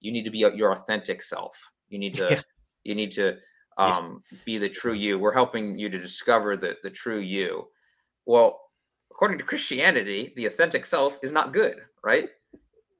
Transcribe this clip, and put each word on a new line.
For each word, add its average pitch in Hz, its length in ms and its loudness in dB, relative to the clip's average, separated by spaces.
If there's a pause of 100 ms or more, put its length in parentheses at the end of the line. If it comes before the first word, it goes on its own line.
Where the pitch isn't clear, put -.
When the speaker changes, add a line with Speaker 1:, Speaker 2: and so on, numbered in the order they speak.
Speaker 1:
you 107 120 -8
need 117 120 -4
to 110 60 -6
be 110 80 -6
your 104 340 4
authentic 98 500 -4
self. - 480 -12 (180)
You 101 100 -12
need 98 180 -6
to, 92 120 0
Speaker 2:
<laughs> - 20 2
Yeah. 90 100 2 (440)
Speaker 1:
you 107 100 -6
need 104 180 -4
to, 95 260 0 (400)
Speaker 2:
Yeah. 92 180 4
Speaker 1:
um, 85 260 -10 (220)
be 110 140 -6
the 101 100 -2
true 117 240 -4
you. 101 260 -2
We're 104 140 2
helping 110 460 0
you 104 100 -6
to 95 100 -6
discover 104 580 0
the, 90 260 -6
the 98 80 -10
true 110 300 -8
you. 92 480 -4 (580)
Well, 117 340 6 (500)
according 196 280 0
to - 60 -10
Christianity, 127 920 0
the 117 100 -4
authentic 165 380 2
self 139 380 0
is 135 100 -6
not 147 200 2
good, 202 280 0 (240)
right? 117 240 2 (720)